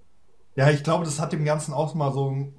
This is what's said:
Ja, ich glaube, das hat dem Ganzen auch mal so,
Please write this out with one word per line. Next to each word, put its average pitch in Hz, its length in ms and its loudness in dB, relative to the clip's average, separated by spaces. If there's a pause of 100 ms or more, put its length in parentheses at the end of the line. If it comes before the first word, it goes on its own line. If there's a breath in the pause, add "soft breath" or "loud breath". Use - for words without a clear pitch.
(560)
Ja, 139 140 6
ich 143 140 2
glaube, 170 200 2
das 151 160 -4
hat 160 120 -4
dem 151 120 -2
Ganzen 151 300 0
auch 151 200 -2
mal 143 200 0
so, 135 200 -2 (240)